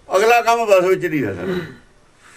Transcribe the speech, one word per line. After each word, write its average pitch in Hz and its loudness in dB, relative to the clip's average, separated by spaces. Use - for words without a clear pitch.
ਅਗਲਾ 233 2
ਕੰਮ 233 0
ਬਸ 185 4
ਵਿੱਚ 180 0
ਨਹੀਂ 151 -4
ਹੈ 98 -6
ਸਾਡਾ। 180 -8